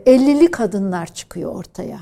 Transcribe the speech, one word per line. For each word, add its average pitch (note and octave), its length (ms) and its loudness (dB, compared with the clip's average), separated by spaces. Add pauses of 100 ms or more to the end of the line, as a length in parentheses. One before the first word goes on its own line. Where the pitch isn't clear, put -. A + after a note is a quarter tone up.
ellili C#4+ 460 4
kadınlar F#3+ 640 -4
çıkıyor - 420 -12
ortaya. - 460 -14